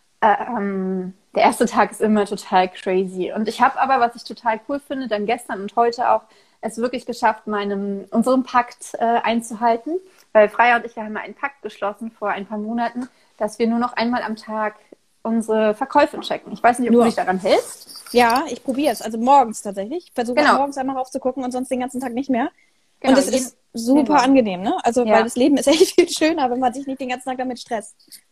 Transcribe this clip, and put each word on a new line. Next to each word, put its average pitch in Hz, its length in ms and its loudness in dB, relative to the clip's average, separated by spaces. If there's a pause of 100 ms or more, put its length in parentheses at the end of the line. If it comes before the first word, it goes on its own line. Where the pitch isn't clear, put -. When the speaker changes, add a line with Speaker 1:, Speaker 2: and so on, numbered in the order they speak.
(200)
Speaker 1:
äh, 208 120 4 (240)
ähm, 190 580 -4 (200)
der - 80 2
erste 233 240 2
Tag 208 240 2
ist - 100 -12
immer 214 240 2
total 196 440 0
crazy. 185 680 -4
Und 220 140 -2
ich - 120 -6
habe 233 200 2
aber, 262 180 2
was 240 160 2
ich 226 80 -18
total 220 460 -6
cool 285 100 -4
finde, 269 300 -8
dann 208 180 -2
gestern 233 340 -4
und 202 140 -10
heute 233 380 2
auch 220 100 0 (380)
es 220 180 -8
wirklich 247 260 -4
geschafft, 226 440 -2
meinem, 202 640 -6
unserem 247 320 2
Pakt, - 500 -4
äh, - 100 -4
einzuhalten. 233 920 -2 (340)
Weil 214 160 6
Freya 240 280 4
und 233 100 -2
ich, 233 80 -16
wir 226 80 -12
haben 214 140 -10
einen 202 180 -12
Pakt - 280 -10
geschlossen 214 500 -8
vor 208 160 -8
ein 190 180 -6
paar 214 120 -10
Monaten, 233 500 -6 (300)
dass 214 200 -6
wir 233 80 0
nur 233 140 0
noch 240 140 -2
einmal 240 280 -2
am 220 140 -6
Tag 214 400 -6 (480)
unsere 220 500 0
Verkäufe 294 460 0
checken. - 320 -8
Ich 214 100 -12
weiß 240 160 4
nicht, 240 100 -2
ob 214 60 4
Speaker 2:
Nur. 240 80 8
Speaker 1:
du 233 60 4
dich - 80 -2
daran 185 220 -2
hältst. - 760 -2
Speaker 2:
Ja, 240 360 4
ich 247 140 -10
probiere 269 300 0
es. 208 100 -6
Also 226 160 -6
morgens 247 440 4
tatsächlich. 208 440 -8
Ich - 60 -20
versuche 240 240 -4
Speaker 1:
Genau. 277 200 4
Speaker 2:
morgens 277 200 -2
einmal 269 200 -6
raufzugucken 262 460 -6
und 254 80 -6
sonst 254 200 -6
den 247 100 -2
ganzen 247 200 -6
Tag 254 120 -6
nicht 269 180 -6
mehr. 262 200 0 (500)
Speaker 1:
Genau, - 140 4
Speaker 2:
Und - 60 6
es 202 120 -2
Speaker 1:
jeden 254 140 0
Speaker 2:
ist - 100 -16 (160)
super 247 320 2
Speaker 1:
genau. 277 160 4
Speaker 2:
angenehm, 240 420 4
ne? 277 220 -2
Also, 240 200 2
Speaker 1:
Ja. 220 100 4
Speaker 2:
weil 226 100 6
das 240 100 -6
Leben 269 220 4
ist 254 100 0
<laughs> - 20 4
echt 320 260 4
viel 349 140 4
schöner, 311 420 0
wenn 247 100 -2
man 254 120 0
sich 269 140 -10
nicht 269 140 -8
den 262 80 -6
ganzen 254 200 -8
Tag 254 100 -6
damit 254 200 -6
stresst. - 380 -8 (360)